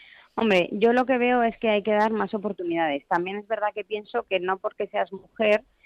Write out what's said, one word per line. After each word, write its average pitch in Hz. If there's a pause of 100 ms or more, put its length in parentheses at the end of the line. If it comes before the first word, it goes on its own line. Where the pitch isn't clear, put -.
(360)
Hombre, 202
yo 226
lo 254
que 254
veo 247
es 226
que 226
hay 208
que 214
dar 214
más 202
oportunidades. 170
También 185
es 208
verdad 208
que 208
pienso 214
que 190
no 190
porque 214
seas 196
mujer, 214 (220)